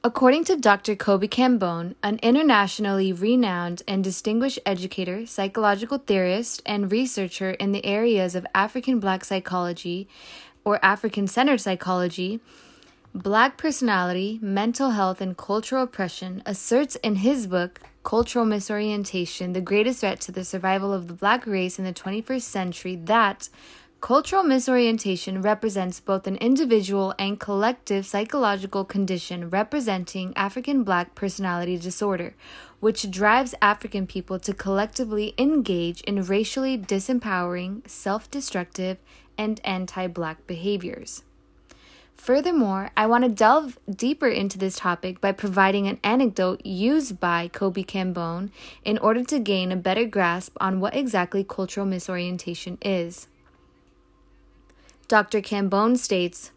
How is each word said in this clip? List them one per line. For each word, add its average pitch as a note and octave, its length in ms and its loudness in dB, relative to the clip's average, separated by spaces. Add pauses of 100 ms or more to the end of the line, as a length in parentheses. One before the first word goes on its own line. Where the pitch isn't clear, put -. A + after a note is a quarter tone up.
According B3+ 420 4
to F#4 100 4
Doctor G#3 400 4
Kobe G3 320 2
Cambone, F#3+ 720 2
an A3 220 -2
internationally G3+ 880 4
renowned F3+ 720 2
and G3 160 0
distinguished A3+ 640 0
educator, F#3+ 640 -4
psychological G#3 720 0
theorist, G3 680 0
and G3+ 260 -2
researcher G3+ 600 -2
in G3 200 -2
the G3+ 140 -2
areas G3+ 480 2
of F3+ 220 -6
African A#3+ 440 0
Black F#3+ 240 -2
psychology F3+ 840 -4 (580)
or G#3 180 2
African-centered G#3 760 2
psychology, F#3 760 -2 (760)
Black G#3+ 440 2
personality, G3+ 840 0
mental A3 480 0
health, F#3+ 320 0
and F#3 160 -4
cultural A3+ 460 -2
oppression, F#3 640 -6
asserts A#3+ 480 0
in G#3+ 220 0
his A#3 280 2
book, F3+ 340 -2 (220)
Cultural A#3 420 0
Misorientation, G3+ 1120 -2
The F#3 80 -2
Greatest G#3+ 380 2
Threat G3 220 -2
to - 100 -10
the F#3 120 -8
Survival F#3+ 480 -2
of F3+ 160 -4
the F3 60 -10
Black G#3+ 320 2
Race F#3 320 -2
in F#3+ 80 -4
the F#3 80 -4
Twenty-first A3+ 540 -6
Century, F#3 480 -6
that G3+ 540 2 (500)
cultural D#4 440 2
misorientation A3+ 1000 2
represents G3 560 0
both F#3+ 280 -2
an G3 80 -2
individual G#3+ 840 2
and G3+ 220 -4
collective G3+ 680 -2
psychological G3+ 800 -2
condition F3+ 640 -4
representing F#3+ 880 -4
African B3 460 -2
Black F3+ 320 0
personality F3+ 640 -4
disorder, F3+ 560 -4 (440)
which G#3+ 300 0
drives G#3+ 500 2
African G#3 460 0
people F#3 320 -6
to G3 160 -4
collectively G#3+ 880 -2
engage G3+ 600 0
in G3+ 200 -2
racially A3 560 0
disempowering, G3 1120 -2
self-destructive, F#3+ 1080 -6 (360)
and G#3+ 280 -4
anti-Black F3+ 840 -6
behaviors. F3+ 800 -6 (920)
Furthermore, B3 800 2
I G#3+ 120 4
want A#3+ 160 6
to B3 80 4
delve B3 480 4 (100)
deeper C4 380 0
into F#3+ 320 0
this F#3+ 180 -2
topic F3+ 420 -2
by G3 120 2
providing G3 560 2
an G3 160 -4
anecdote G#3 600 2
used A3+ 560 0
by F3 280 0
Kobe F#3+ 340 -2
Cambone F#3 720 -4 (340)
in G#3+ 140 0
order A3+ 240 4
to C#4+ 160 0
gain F#3+ 320 0
a F#3 40 0
better F#3+ 300 2
grasp F#3 560 0
on F#3+ 180 0
what G3 160 -2
exactly G3+ 480 0
cultural G3 440 -4
misorientation F3+ 920 -6
is. F3+ 480 -4 (1800)
Doctor G#3+ 300 4
Cambone G3+ 580 2
states F3+ 600 -2